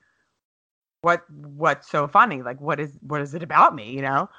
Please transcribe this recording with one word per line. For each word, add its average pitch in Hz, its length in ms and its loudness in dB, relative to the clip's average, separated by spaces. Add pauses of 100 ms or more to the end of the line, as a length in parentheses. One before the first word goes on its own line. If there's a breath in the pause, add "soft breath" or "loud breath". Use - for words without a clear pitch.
(1040)
"What, 170 280 0
what's 147 600 -4
so 147 160 0
funny? 180 360 2
Like, 127 180 -10
what 147 200 -4
is, 147 200 -10
what 147 200 -6
is 143 140 -8
it 160 80 -10
about 180 320 4
me?" 113 180 -12
You 135 100 -6
know? 139 360 0